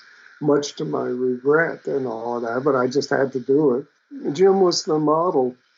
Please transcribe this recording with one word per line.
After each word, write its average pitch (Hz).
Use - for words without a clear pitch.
much 147
to 156
my 147
regret 127
and 139
all 117
that, 120
but 139
I 127
just 131
had 135
to 127
do 139
it. -
Jim 190
was 175
the 156
model, 151